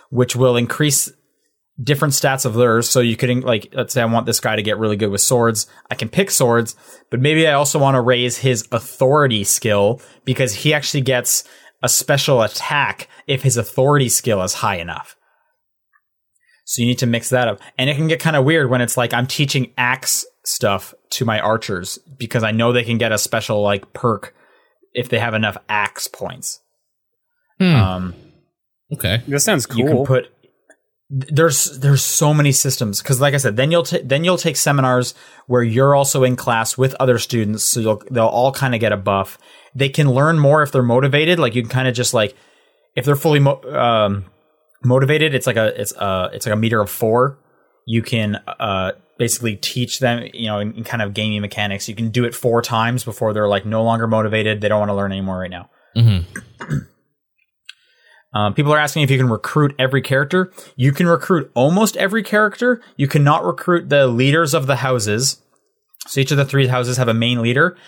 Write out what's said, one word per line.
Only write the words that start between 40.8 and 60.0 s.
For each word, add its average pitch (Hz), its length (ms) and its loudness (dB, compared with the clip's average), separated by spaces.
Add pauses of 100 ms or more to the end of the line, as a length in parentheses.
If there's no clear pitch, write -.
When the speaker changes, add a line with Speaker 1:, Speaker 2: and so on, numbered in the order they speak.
Speaker 1:
motivated. 151 560 2
Like, 120 160 0
you 123 80 0
can 110 80 -8
kinda 131 220 0
just, 117 220 -2
like, 107 200 0 (640)
if 135 80 -4
they're 143 120 2
fully 147 240 2
mo-, 139 240 2
um, 113 600 0 (580)
motivated, 139 500 2
it's - 120 -4
like 117 100 0
a, 110 120 2 (120)
it's 104 120 -6
a, 95 420 -2
it's - 100 -10
like 110 80 -2
a 104 60 0
meter 113 220 0
of 101 100 -2
four. 123 480 0 (480)
You 113 160 0
can, 107 340 -2 (240)
uh, 95 320 -2 (260)
basically 117 380 -4
teach - 440 -6
them, 120 340 -2
you 113 120 -10
know, 107 120 -4
in, 104 160 -6
in 117 100 -12
kind 117 160 -6
of 101 140 -6
gamey 107 260 -2
mechanics. 101 480 -6
You 110 60 -10
can 113 160 -4
do 123 160 0
it 117 80 -6
four 117 260 0
times 117 420 -2
before 110 300 -4
they're, 104 160 0
like, 101 160 0
no 110 180 -2
longer 113 240 0
motivated. 107 540 0
They 104 80 0
don't 107 120 2
wanna 104 140 -2
learn 98 160 -2
anymore 95 280 -6
right 92 120 -8
now. 87 200 -16 (260)
Speaker 2:
Mm-hmm. 113 800 0
Speaker 1:
<clears throat> - 60 -10 (1500)
Um, 104 160 0
people 147 220 2
are 151 60 4
asking 151 240 0
if 131 80 2
you 135 40 4
can 127 140 2
recruit 143 480 0
every 131 240 0